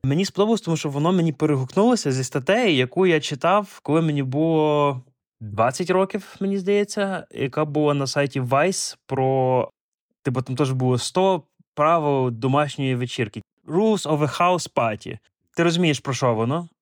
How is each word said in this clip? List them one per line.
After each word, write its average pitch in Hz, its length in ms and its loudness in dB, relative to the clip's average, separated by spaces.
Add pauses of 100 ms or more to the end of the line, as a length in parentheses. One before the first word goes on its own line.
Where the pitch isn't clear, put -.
Мені 147 220 0
сподобалось, 208 360 0
тому 165 160 -2
що 151 120 -4
воно 147 220 0
мені 165 220 2
перегукнулося 156 760 0
зі 131 120 -2
статтею, 185 520 0
яку 131 320 2
я 160 120 4
читав, 185 640 -2
коли 160 180 2
мені 147 220 0
було 147 800 2 (400)
двадцять 113 480 -2
років, 190 500 -2
мені 196 180 -2
здається, 196 760 -2
яка 139 340 -2
була 147 280 2
на 139 140 0
сайті 143 340 -2
Vice 143 640 0
про, 131 640 0 (540)
типу, 131 180 -2
там 127 140 -6
теж 131 160 0
було 127 260 2
сто 185 460 0 (320)
правил 147 560 2
домашньої 135 640 0
вечірки. 120 460 -6 (260)
Rules 202 420 0
of 151 100 0
a 147 200 -2
house 175 340 0
party. 110 440 -4 (380)
Ти 170 80 2
розумієш, 170 360 2
про 139 140 -6
що 123 200 0
воно? 135 360 -2 (120)